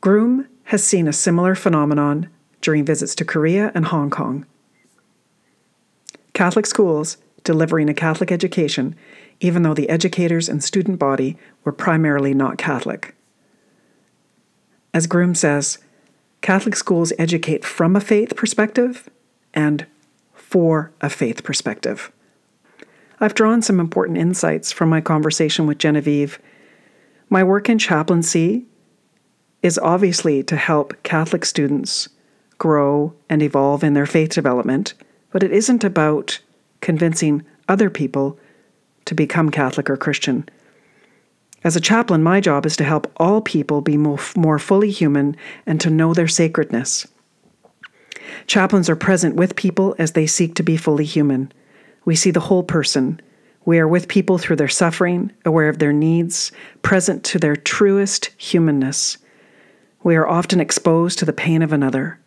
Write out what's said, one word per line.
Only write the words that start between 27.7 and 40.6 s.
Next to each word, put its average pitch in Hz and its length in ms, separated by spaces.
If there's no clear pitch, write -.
chaplaincy 170 840
is 170 160
obviously 170 640
to 160 120
help 151 460
Catholic 160 440
students - 640
grow 147 560
and 151 140
evolve 143 420
in 147 100
their 143 120
faith 156 240
development, 135 640
but 190 100
it 190 100
isn't 220 320
about 151 560
convincing 160 640
other 196 220
people 139 480
to 156 100
become 156 340
Catholic 143 400
or 135 80
Christian. 143 500